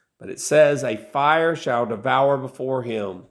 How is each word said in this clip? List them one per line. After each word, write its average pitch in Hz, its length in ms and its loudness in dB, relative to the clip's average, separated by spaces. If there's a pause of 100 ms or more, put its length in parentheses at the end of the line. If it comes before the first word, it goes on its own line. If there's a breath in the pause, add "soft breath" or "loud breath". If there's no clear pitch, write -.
(180)
but 95 120 -14
it - 100 -12
says, 147 420 4
"A 113 140 -4
fire 156 580 0
shall 123 300 -2
devour 131 540 0
before 131 440 -6
him." 101 480 -6